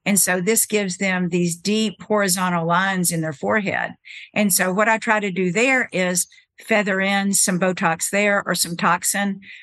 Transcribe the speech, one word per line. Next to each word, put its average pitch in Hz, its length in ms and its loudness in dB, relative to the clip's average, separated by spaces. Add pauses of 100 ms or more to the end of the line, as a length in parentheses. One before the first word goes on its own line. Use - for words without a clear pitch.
And 196 120 2
so 185 220 2
this 220 240 0
gives 202 320 -2
them 180 320 0
these 175 280 0
deep 214 460 -2
horizontal 185 640 0
lines 180 460 0
in 165 80 -2
their 156 140 -4
forehead. 196 600 -2 (380)
And 208 200 2
so 185 200 0
what 214 160 2
I 226 100 4
try 214 220 0
to 202 100 -2
do 180 220 0
there 247 400 2
is 180 340 0 (340)
feather 202 400 0
in 196 340 0
some 180 260 0
Botox 185 500 0
there 202 360 2
or 180 80 0
some 170 220 -2
toxin. 196 640 0 (220)